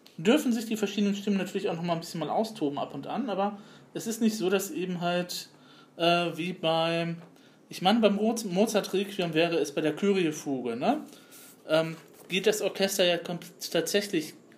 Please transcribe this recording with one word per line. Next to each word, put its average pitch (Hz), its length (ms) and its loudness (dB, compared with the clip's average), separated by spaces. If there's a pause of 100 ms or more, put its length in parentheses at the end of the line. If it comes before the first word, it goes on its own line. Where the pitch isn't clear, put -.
(180)
dürfen 247 340 4
sich 240 140 -2
die 220 100 -4
verschiedenen 202 400 0
Stimmen 196 220 0
natürlich 190 300 -4
auch 175 60 -2
nochmal 170 220 -2
ein 165 40 -4
bisschen 165 200 -8
mal 151 80 -4
austoben 143 500 -2
ab - 160 -6
und 139 120 -10
an, 220 220 -4
aber 202 300 -2 (360)
es 156 120 -6
ist 226 140 -6
nicht 214 160 2
so, 175 140 0
dass 196 200 0
eben 180 300 -4
halt, 175 480 -2 (480)
äh, 175 400 4
wie 175 160 -4
beim, 165 640 0 (540)
ich - 120 -10
meine, 208 160 6
beim 202 180 6
Moz-, 214 280 0
Mozart 196 480 2
Requiem 185 420 0
wäre 170 220 4
es - 160 0
bei 170 80 -2
der 151 160 0
Kyrie-Fuge, 151 800 0
ne? 214 240 0 (640)
Ähm, 160 300 2 (320)
geht - 180 0
das 208 160 2
Orchester 196 420 0
ja 175 120 2
kom-, 170 240 -6 (320)
tatsächlich 170 600 0 (240)